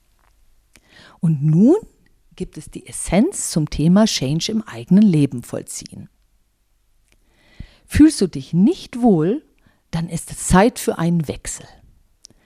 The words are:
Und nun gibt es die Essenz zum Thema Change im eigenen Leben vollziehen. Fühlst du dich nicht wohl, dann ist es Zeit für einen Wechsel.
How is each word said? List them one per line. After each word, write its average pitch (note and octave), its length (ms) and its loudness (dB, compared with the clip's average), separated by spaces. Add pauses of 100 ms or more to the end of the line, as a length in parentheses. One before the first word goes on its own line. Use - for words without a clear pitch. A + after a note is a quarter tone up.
(1200)
Und D#3 240 -2
nun F#3+ 340 4 (580)
gibt - 220 -14
es - 120 -20
die - 180 -18
Essenz - 600 -2
zum D3+ 200 -2
Thema F3+ 360 2
Change D#3 460 -4
im A3 100 -4
eigenen F3+ 420 2
Leben D3 400 2
vollziehen. - 640 -14 (1800)
Fühlst - 340 4
du F#3+ 60 0
dich C#3 260 -10
nicht A#3 480 0
wohl, G#3 420 2 (460)
dann E3 180 -6
ist - 240 -10
es - 160 -12
Zeit G#3 320 2
für - 180 -6
einen E3 300 -2
Wechsel. - 380 -14 (800)